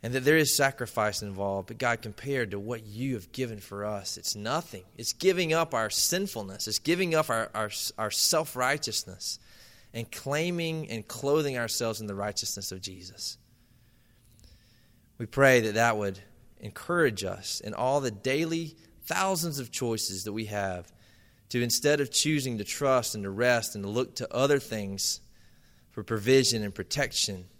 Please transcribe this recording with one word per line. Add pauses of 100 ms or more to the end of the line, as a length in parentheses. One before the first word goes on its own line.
And
that
there
is
sacrifice
involved,
but
God,
compared
to
what
you
have
given
for
us,
it's
nothing. (140)
It's
giving
up
our
sinfulness.
It's
giving
up
our,
our, (280)
our
self-righteousness (540)
and
claiming
and
clothing
ourselves
in
the
righteousness
of
Jesus. (1800)
We
pray
that
that
would (400)
encourage
us
in
all
the
daily (300)
thousands
of
choices
that
we
have (600)
to,
instead
of
choosing
to
trust
and
to
rest
and
to
look
to
other
things (720)
for
provision
and
protection (160)